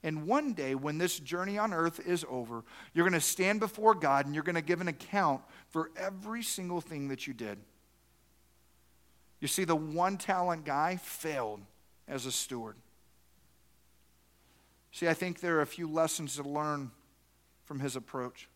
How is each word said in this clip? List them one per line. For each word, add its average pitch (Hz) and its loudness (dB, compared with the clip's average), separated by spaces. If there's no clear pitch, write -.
And 156 -2
one 277 2
day, 139 -2
when 147 -2
this 175 0
journey 180 -4
on 208 2
earth 165 2
is 175 0
over, 117 -6
you're 170 6
gonna 175 4
stand 196 2
before 214 6
God 139 4
and 147 -4
you're 151 -2
gonna 147 0
give 160 0
an - 0
account 160 0
for 165 -2
every 196 -6
single 180 -4
thing 143 -6
that 135 -6
you 139 -6
did. 107 -8
You 139 -2
see, 190 2
the 165 4
one 165 0
talent 180 0
guy 156 2
failed 123 -4
as 131 -6
a 127 -4
steward. 110 -6
See, 170 2
I 160 6
think 180 -4
there 170 2
are 151 6
a 139 4
few 170 -8
lessons 156 0
to 143 -6
learn 143 -2
from 139 -8
his 131 -2
approach. 123 -8